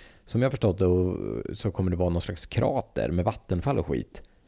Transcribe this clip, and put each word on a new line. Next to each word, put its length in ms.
som 160
jag 40
har 60
förstått 260
det, 80
och, 320
så 140
kommer 200
det 60
vara 120
någon 120
slags 240
krater 640
med 140
vattenfall 540
och 80
skit. 340